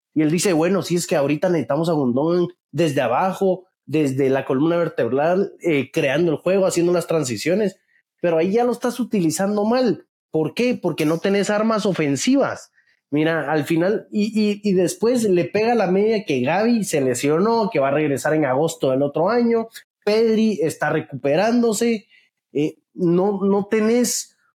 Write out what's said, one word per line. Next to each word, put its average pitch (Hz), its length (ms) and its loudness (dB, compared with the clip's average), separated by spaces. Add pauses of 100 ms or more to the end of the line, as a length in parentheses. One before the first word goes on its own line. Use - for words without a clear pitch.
(120)
y 156 100 0
él 151 80 2
dice, 180 240 0
bueno, 170 280 2
sí, 170 140 -2
es 170 100 -2
que - 80 -2
ahorita 147 360 0
necesitamos 156 380 0
a 175 40 0
Gundogan 151 560 0 (240)
desde 147 280 0
abajo, 185 640 -2 (180)
desde 139 440 0
la 135 160 0
columna 151 320 0
vertebral, 160 760 0 (100)
eh, 147 300 -2
creando 156 400 0
el 143 60 -2
juego, 190 280 0
haciendo 175 260 0
las 170 140 0
transiciones, 165 720 -2 (420)
pero 165 180 0
ahí 175 120 0
ya 233 140 2
lo 247 80 0
estás 247 260 -4
utilizando 202 640 -2
mal. 240 420 0 (240)
¿Por 156 240 -2
qué? 240 260 0
Porque 160 240 -2
no 160 140 0
tenés 196 320 0
armas 214 360 0
ofensivas. 165 840 0 (380)
Mira, 156 420 0
al 156 120 0
final, 175 460 -2
y, 214 140 0 (100)
y, 208 340 0
y 196 40 2
después 208 500 0
le 180 220 2
pega 220 320 0
la 202 100 2
media 202 380 0
que 135 160 -2
Gavi 202 420 0
se 160 180 -2
lesionó, 160 720 0
que 151 80 -2
va 135 100 2
a 139 40 -2
regresar 151 420 0
en 156 120 0
agosto 139 440 0
del 131 120 0
otro 151 260 0
año, 233 400 0 (360)
Pedri 220 560 2
está 151 300 -2
recuperándose, 208 1160 0 (460)
eh, 151 260 -2 (160)
no, 185 500 0
no 196 220 0
tenés... 226 720 -2 (220)